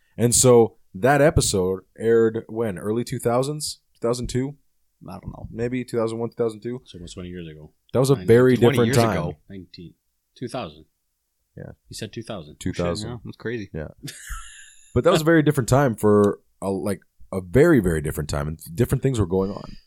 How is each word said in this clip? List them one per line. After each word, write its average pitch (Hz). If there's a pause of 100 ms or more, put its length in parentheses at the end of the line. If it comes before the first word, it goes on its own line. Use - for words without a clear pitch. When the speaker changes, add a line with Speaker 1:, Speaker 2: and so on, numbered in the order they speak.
(180)
Speaker 1:
And 117
so 120 (160)
that 131
episode 95 (180)
aired 113
when? 110
Early 110
two 120
thousands? 135 (120)
Two -
thousand 120
two? 135 (520)
Speaker 2:
I 123
don't -
know. -
Speaker 1:
Maybe 123
two 120
thousand 113
one, 117
two -
thousand 110
two? 120
Speaker 3:
So -
almost 87
twenty 90
years 87
ago. 78 (200)
Speaker 1:
That 113
was 135
a 139
Speaker 3:
Nineteen. 95
Speaker 1:
very 123
Speaker 2:
Twenty 117
Speaker 1:
different 120
Speaker 2:
years 123
Speaker 1:
time. 113
Speaker 2:
ago. 87 (160)
Speaker 3:
Nineteen. 90 (420)
Two 131
thousand. 78 (680)
Speaker 1:
Yeah. - (180)
Speaker 3:
You -
said 107
two 113
thousand. 82
Speaker 1:
Two 90
thousand. 85
Speaker 2:
Yeah, 120
that's 110
crazy. 110
Speaker 3:
<laughs> 80 (1120)
Speaker 1:
But 123
that 170
was 185
a -
very 165
different 143
time 127
for 104 (220)
a, 95
like, 98 (320)
a 95
very, 127
very 85
different 76
time, 73
and 80 (160)
different 123
things 131
were 101
going 95
on. - (120)